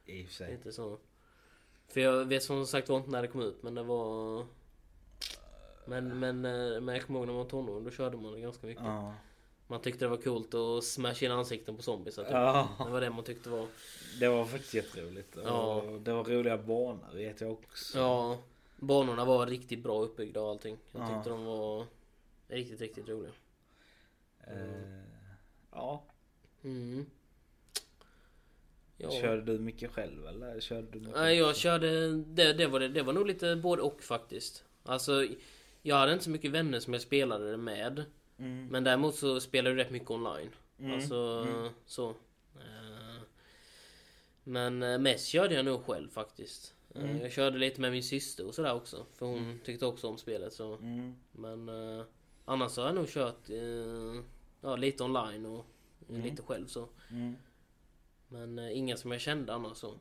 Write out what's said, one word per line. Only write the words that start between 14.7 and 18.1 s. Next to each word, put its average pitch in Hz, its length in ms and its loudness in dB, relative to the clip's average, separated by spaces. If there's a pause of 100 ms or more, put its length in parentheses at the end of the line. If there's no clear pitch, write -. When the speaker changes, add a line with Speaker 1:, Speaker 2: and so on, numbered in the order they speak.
Speaker 1:
jätteroligt. 95 640 -4
Och 82 100 -8
Speaker 2:
Ja. 110 380 2 (160)
Speaker 1:
det 117 120 -2
var 117 120 0
roliga 117 340 2
banor, 113 560 -2
vet 107 260 -6
jag 110 120 -4
också. - 460 -6
Speaker 2:
Ja. 123 400 4 (380)